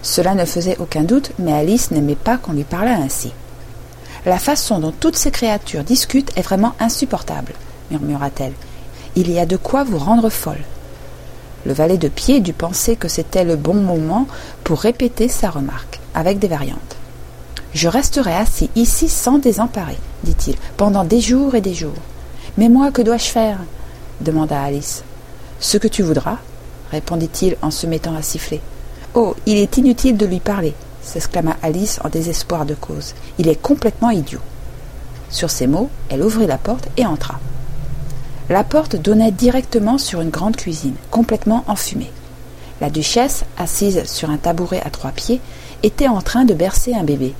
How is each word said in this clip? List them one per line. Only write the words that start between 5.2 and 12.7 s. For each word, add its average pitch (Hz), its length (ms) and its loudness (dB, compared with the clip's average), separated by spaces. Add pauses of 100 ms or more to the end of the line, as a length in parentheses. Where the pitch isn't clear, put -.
créatures 208 520 -2
discutent 262 540 2
est 185 60 0
vraiment 202 360 2
insupportable, » 208 760 -2 (380)
murmura-t-elle. « 143 640 -4 (600)
Il 175 140 2
y 175 100 2
a 170 60 4
de 185 120 0
quoi 269 260 0
vous 220 140 -2
rendre 220 320 4
folle. » 151 340 -4 (1000)
Le 135 80 0
valet 165 240 4
de 165 100 2
pied - 320 4
dut 175 140 0
penser 180 420 0